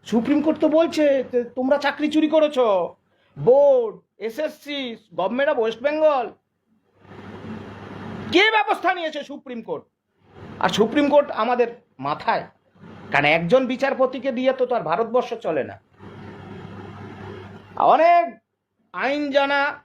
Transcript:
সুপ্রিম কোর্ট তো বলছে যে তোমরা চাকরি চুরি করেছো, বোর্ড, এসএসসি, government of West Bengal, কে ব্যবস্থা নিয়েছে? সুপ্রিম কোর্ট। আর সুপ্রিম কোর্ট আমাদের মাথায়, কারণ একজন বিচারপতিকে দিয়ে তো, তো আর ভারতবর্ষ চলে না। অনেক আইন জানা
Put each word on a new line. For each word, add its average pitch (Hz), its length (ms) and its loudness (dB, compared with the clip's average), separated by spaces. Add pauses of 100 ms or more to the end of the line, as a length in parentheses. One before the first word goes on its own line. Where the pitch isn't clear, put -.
সুপ্রিম 247 380 0
কোর্ট 311 180 0
তো 311 40 4 (100)
বলছে 311 280 2 (260)
যে 247 80 0 (180)
তোমরা 262 280 2
চাকরি 285 300 -2
চুরি 311 200 4
করেছো, 294 300 4 (720)
বোর্ড, 247 560 6 (340)
এসএসসি, 285 520 -6 (400)
government 247 320 0
of 269 120 0
West 226 220 -4
Bengal, 294 400 2 (2000)
কে 415 200 4
ব্যবস্থা 403 420 0
নিয়েছে? 311 300 -6
সুপ্রিম 254 380 -14
কোর্ট। 147 240 -10 (720)
আর 185 100 0
সুপ্রিম 220 400 2
কোর্ট 285 220 4
আমাদের 240 360 0 (320)
মাথায়, 151 480 -2 (640)
কারণ 143 140 4
একজন 170 420 4
বিচারপতিকে 262 640 -2
দিয়ে 254 220 0
তো, 254 120 0
তো 240 100 -2
আর 214 60 -2
ভারতবর্ষ 220 520 0
চলে 165 300 -4
না। 98 160 -10 (2000)
অনেক 330 600 4 (560)
আইন 277 380 -4
জানা 277 540 0